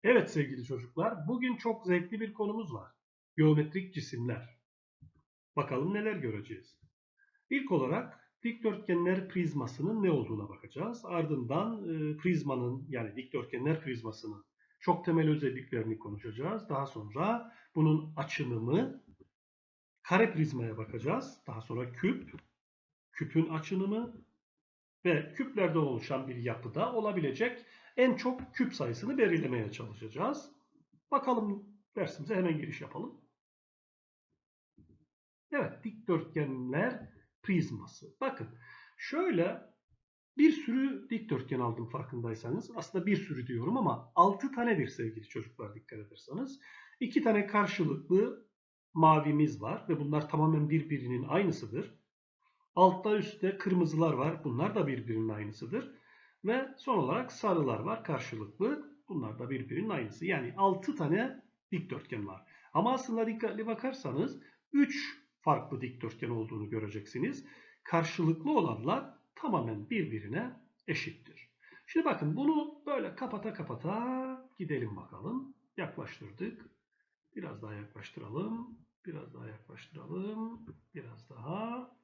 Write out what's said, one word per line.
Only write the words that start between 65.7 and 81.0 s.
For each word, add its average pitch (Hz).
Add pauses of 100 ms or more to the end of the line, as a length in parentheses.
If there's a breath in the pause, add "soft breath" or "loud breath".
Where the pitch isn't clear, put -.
dikdörtgen 120
olduğunu 110
göreceksiniz. 110 (380 loud breath)
Karşılıklı 160
olanlar 170 (200)
tamamen 117
birbirine 151 (360)
eşittir. - (360 loud breath)
Şimdi 330
bakın 170
bunu 294
böyle 220
kapata 220
kapata 240
gidelim 123
bakalım. 233 (220)
Yaklaştırdık. - (640)
Biraz 135
daha 107
yaklaştıralım. 127 (280)
Biraz 147
daha 120
yaklaştıralım. 185 (280)
Biraz 117